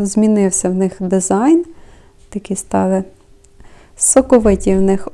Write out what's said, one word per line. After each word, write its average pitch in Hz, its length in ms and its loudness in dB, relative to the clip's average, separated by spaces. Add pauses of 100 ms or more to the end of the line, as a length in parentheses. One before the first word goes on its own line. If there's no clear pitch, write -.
змінився 202 680 0
в 185 60 -2
них 190 280 -4
дизайн. 196 640 0 (640)
Такі 196 280 -8
стали 190 480 -2 (920)
соковиті 214 760 2
в 190 60 2
них 196 340 0